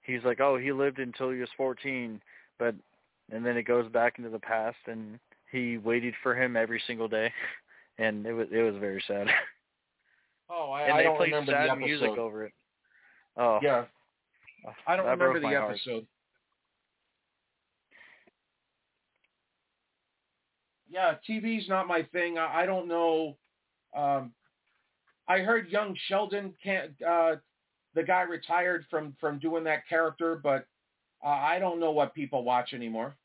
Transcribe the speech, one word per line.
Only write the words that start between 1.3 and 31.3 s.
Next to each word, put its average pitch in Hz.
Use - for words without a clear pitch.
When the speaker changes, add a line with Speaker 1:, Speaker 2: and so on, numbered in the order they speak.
Speaker 1:
he 127
was 120
fourteen," 127
but, 117
and 113
then 120
it 113
goes 117
back 120
into 117
the 110
past, 113
and 110
he 120
waited 117
for 123
him 127
every 113
single 113
day, 113
<laughs> -
and 107
it 117
was, 113
it 113
was 110
very 98
sad. 101
<laughs> -
Speaker 2:
Oh, 160
I, 143
Speaker 1:
And 143
Speaker 2:
I 151
Speaker 1:
they 156
Speaker 2:
don't 156
Speaker 1:
played 160
Speaker 2:
remember 143
Speaker 1:
sad 147
Speaker 2:
the -
Speaker 1:
music 139
Speaker 2:
episode. 113
Speaker 1:
over 107
it. 104
Oh. 113
Speaker 2:
Yeah. 127
I 170
don't 190
Speaker 1:
That 123
Speaker 2:
remember 131
Speaker 1:
broke 160
Speaker 2:
the 143
Speaker 1:
my 143
heart. 107
Speaker 2:
episode. 113
Yeah, 175
T 220
V's 220
not 190
my 170
thing. 175
I, 160
I 185
don't 185
know. 165
Um, 139
I 190
heard 208
Young 202
Sheldon 196
can't, 185
uh, 165
the 160
guy 185
retired 170
from, 151
from 143
doing 160
that 151
character, 165
but, 135
uh, 143
I 147